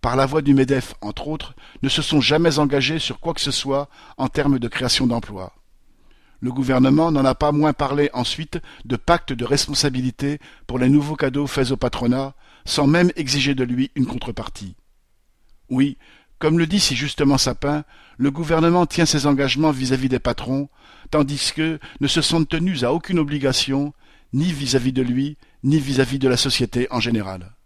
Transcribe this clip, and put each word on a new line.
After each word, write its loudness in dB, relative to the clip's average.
par 0
la 4
voix 0
du 6
medef, 2
entre -10
autres, -10
ne -2
se 0
sont 2
jamais 2
engagés 0
sur -6
quoi -6
que -8
ce -2
soit -4
en -2
termes 2
de -4
création -2
d'emplois. -4
Le -4
gouvernement 4
n'en 2
a 4
pas 0
moins 2
parlé 0
ensuite -6
de -4
pacte 0
de -4
responsabilité -2
pour -4
les 4
nouveaux 4
cadeaux -2
faits -2
au -2
patronat, -2
sans 0
même 6
exiger 0
de 0
lui -2
une 0
contrepartie. -10
Oui, 0
comme 2
le 2
dit 0
si 0
justement 0
Sapin, -2
le 2
gouvernement 2
tient 2
ses 0
engagements 2
vis-à-vis 0
des 0
patrons, -4
tandis 0
qu'eux -2
ne 0
se 2
sentent 0
tenus 0
à 2
aucune -2
obligation, 0
ni 2
vis-à-vis 0
de 0
lui, -2
ni 4
vis-à-vis 0
de 2
la 4
société -2
en -2
général. -4